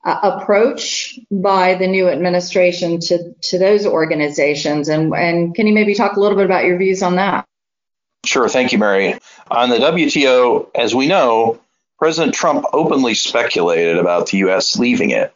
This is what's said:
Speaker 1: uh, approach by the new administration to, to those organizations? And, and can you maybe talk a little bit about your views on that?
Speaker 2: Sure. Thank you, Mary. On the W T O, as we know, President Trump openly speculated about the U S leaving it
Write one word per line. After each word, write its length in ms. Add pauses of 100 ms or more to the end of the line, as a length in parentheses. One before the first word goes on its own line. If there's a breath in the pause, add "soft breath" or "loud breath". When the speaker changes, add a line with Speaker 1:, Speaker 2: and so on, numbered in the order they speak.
Speaker 1:
uh, 180
approach 920 (140)
by 440
the 120
new 220
administration 880
to, 440
to 160
those 280
organizations? 1000
And, 260
and 400
can 120
you 80
maybe 200
talk 220
a 40
little 160
bit 100
about 180
your 140
views 240
on 140
that? 300 (800)
Speaker 2:
Sure. 240
Thank 240
you, 60
Mary. 400 (320 loud breath)
On 180
the 100
W 300
T 180
O, 480
as 200
we 120
know, 540 (400)
President 340
Trump 380
openly 420
speculated 800
about 300
the 120
U 120
S 260
leaving 340
it 240